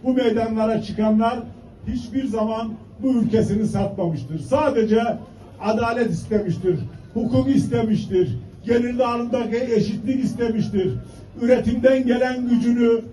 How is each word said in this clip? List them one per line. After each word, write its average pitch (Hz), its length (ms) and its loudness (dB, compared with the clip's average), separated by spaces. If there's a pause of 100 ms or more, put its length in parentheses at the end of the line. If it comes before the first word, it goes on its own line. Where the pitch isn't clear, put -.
bu 254 100 0
meydanlara 226 680 0
çıkanlar 220 580 2 (480)
hiçbir 254 380 -4
zaman 220 480 -2 (300)
bu 262 100 2
ülkesini 214 520 2
satmamıştır. 170 720 -2
Sadece 226 640 2 (600)
adalet 226 500 0
istemiştir, 180 680 -2 (340)
hukuk 262 420 2
istemiştir, 214 840 0 (280)
gelir 240 340 0
dağılımındaki 240 580 0 (180)
eşitlik 262 480 0
istemiştir. 208 720 -2 (480)
Üretimden 247 680 4
gelen 247 420 0
gücünü 233 520 4 (120)